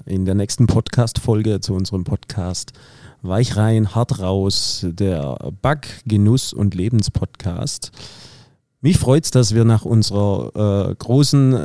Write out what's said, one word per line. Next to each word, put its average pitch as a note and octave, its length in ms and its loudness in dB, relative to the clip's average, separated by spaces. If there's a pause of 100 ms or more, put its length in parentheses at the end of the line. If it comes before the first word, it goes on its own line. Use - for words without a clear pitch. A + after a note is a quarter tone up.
in F#2+ 180 -2
der F#2+ 80 -2
nächsten G2+ 320 2
Podcast-Folge A2 920 0
zu F#2+ 160 -4
unserem F#2 280 -4
Podcast - 720 -6 (480)
Weich G2+ 360 0
rein, A2 360 2
hart A#2 280 -2
raus, F#2+ 680 -2
der E2+ 480 -4 (240)
Back-, C#3 460 -4
Genuss- G#2+ 440 2
und G2+ 220 0
Lebenspodcast. - 1160 -4 (920)
Mich D#3+ 160 4
freut's, C#3 320 2
dass A2+ 240 2
wir A2+ 120 4
nach A2+ 200 4
unserer, G2+ 1040 0
äh, F#2 60 -4
großen, C#3 580 2
äh, A#2+ 120 2